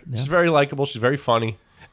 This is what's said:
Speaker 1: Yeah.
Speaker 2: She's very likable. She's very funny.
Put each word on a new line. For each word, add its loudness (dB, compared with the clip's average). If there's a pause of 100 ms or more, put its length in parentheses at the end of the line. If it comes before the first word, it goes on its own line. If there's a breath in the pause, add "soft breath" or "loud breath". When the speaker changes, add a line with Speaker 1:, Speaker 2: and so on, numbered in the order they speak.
Speaker 1:
Yeah. -6
Speaker 2:
She's -4
very 2
likable. 0
She's -10
very 2
funny. 0 (360 soft breath)